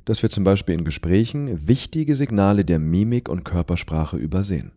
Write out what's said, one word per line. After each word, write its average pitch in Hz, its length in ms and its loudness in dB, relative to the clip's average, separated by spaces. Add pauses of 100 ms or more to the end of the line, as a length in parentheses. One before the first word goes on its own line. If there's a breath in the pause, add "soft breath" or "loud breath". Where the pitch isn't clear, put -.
dass - 180 -2
wir 110 80 2
zum 101 140 -2
Beispiel 95 320 2
in 85 80 -2
Gesprächen 92 800 0
wichtige 147 480 0
Signale 101 500 2
der 80 140 2
Mimik 98 500 0
und 85 140 -4
Körpersprache 82 760 -2
übersehen. 82 600 -4